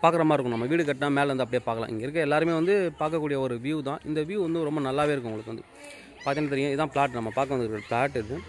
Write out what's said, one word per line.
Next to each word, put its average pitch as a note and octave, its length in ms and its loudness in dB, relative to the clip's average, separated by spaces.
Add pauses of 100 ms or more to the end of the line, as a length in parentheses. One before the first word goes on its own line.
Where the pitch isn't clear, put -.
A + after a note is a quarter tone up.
பார்க்குற E3 220 6
மாதிரி D#3 80 6
இருக்கும். B2 280 2
நம்ம A#2+ 60 0
வீடு E3 180 2
கட்டினா C#3+ 240 0
மேல C#3+ 160 4
இருந்து C3+ 180 0
அப்படியே A#2+ 220 0
பார்க்கலாம். A2+ 260 -2
இங்க A2 120 -6
இருக்க D3 180 -2
எல்லாருமே D#3 320 2
வந்து F3 480 2
பார்க்கக்கூடிய D3+ 360 0
ஒரு C3 180 0
view C#3 280 -2
தான். C3+ 220 -4
இந்த D#3 160 -2
view F#3+ 220 -2
வந்து E3 220 0
ரொம்ப D3+ 160 -2
நல்லாவே C#3+ 320 2
இருக்கும் A#2+ 200 -2
உங்களுக்கு A2 200 -8
வந்து. A2+ 100 -10 (640)
பார்த்தீங்கன்னா C#3+ 240 0
தெரியும், C#3 300 0
இதான் D3+ 120 0
plot, C#3 200 2
நம்ம A2+ 200 -4
பார்க்க C3 240 0
வந்திருக்கிற A2 340 -2
plot C3 280 0
இது. A#2+ 320 -4